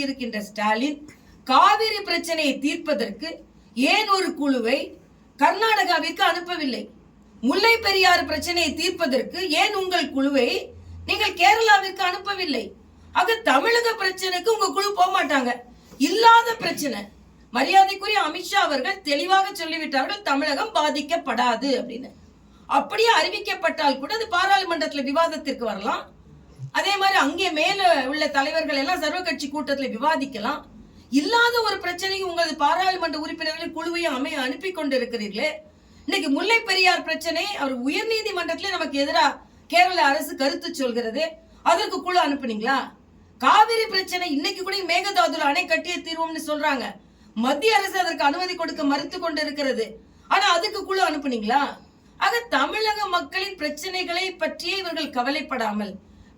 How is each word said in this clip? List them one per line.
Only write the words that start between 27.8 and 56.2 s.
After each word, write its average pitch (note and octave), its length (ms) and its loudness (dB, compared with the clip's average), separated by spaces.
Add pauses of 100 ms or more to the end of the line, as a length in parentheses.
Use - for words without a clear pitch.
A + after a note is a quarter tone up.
உள்ள D4+ 160 -2 (140)
தலைவர்கள் D4 440 0
எல்லாம் C#4 220 -2
சர்வ D#4 180 -2
கட்சி D#4 260 -4
கூட்டத்துல C#4+ 480 -4
விவாதிக்கலாம். C4+ 640 -2 (600)
இல்லாத A#4 360 4 (120)
ஒரு G4 180 -2
பிரச்சனைக்கு F#4+ 440 -4
உங்களது E4+ 340 0
பாராளுமன்ற E4+ 560 2
உறுப்பினர்களை D#4+ 520 -6
குழுவையும் E4 460 -2
அமை-, D4+ 280 -4
அனுப்பி C#4+ 260 -6
கொண்டிருக்கிறீர்களே. A#3+ 800 -2 (580)
இன்னைக்கு D#4+ 280 0
முல்லை G4+ 320 2
பெரியார் F#4 400 2
பிரச்சனை D#4+ 380 -2 (160)
அவர் C4+ 140 -2 (120)
உயர் G#4+ 240 -2
நீதிமன்றத்திலே F#4+ 640 -2
நமக்கு C#4+ 280 -4
எதிரா D#4+ 220 4 (460)
கேரள F4+ 280 6 (100)
அரசு D4 260 0
கருத்து E4 340 -2 (120)
சொல்கிறது, A#3+ 420 -2 (420)
அதற்கு F#4 360 2
குழு F4+ 200 0
அனுப்புனீங்களா? B3+ 560 -2 (640)
காவிரி A4 520 6
பிரச்சனை F4+ 420 -2
இன்னைக்கு F#4+ 280 -2
கூட G4 140 -4 (140)
மேகதாதுல E4+ 580 2
அணை F4 140 0
கட்டியே D#4+ 420 -2
தீர்வோம்னு E4 400 -4
சொல்றாங்க, C#4+ 400 -2 (500)
மத்திய D4 440 2
அரசு F#4+ 200 -4
அதற்கு E4 300 0
அனுமதி F4+ 260 -2
கொடுக்க D#4 280 -6
மறுத்து C#4+ 360 -2
கொண்டிருக்கிறது, D4 640 -2 (440)
ஆனா G4 160 4 (100)
அதுக்கு G4 280 -2
குழு F#4+ 260 0
அனுப்புனீங்களா? C4 520 0 (580)
ஆக A4+ 220 0 (160)
தமிழக G#4 420 0 (180)
மக்களின் F#4+ 440 -6
பிரச்சனைகளை F4+ 640 -4 (180)
பற்றியே F4+ 340 -4
இவர்கள் E4 400 -6
கவலைப்படாமல் A#3+ 760 -4 (440)